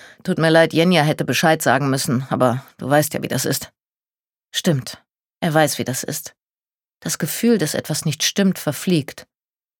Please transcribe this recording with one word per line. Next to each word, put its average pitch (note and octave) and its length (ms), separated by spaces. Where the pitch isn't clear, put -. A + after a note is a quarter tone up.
Tut F#3 140
mir D#3+ 120
leid, E3 220
Jenja E3 300
hätte D3+ 220
Bescheid D#3+ 360
sagen C3+ 300
müssen, C3+ 400
aber B2+ 340
du A#2+ 100
weißt D3+ 260
ja, - 80
wie - 60
das C3 160
ist." - 280
Stimmt, - 500
er E3 120
weiß, D3+ 260
wie A#2+ 60
das - 200
ist. - 300
Das - 180
Gefühl, A3+ 400
dass D3+ 160
etwas - 300
nicht - 180
stimmt, F#3+ 360
verfliegt. - 680